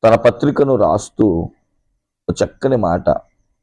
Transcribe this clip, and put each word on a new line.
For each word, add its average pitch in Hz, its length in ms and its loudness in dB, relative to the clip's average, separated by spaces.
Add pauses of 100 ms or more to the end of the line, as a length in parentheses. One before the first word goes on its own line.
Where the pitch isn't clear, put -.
తన 113 120 6
పత్రికను 135 600 0
రాస్తూ 87 720 0 (800)
ఒక - 140 -4
చక్కని - 320 -4
మాట, 90 340 -2 (540)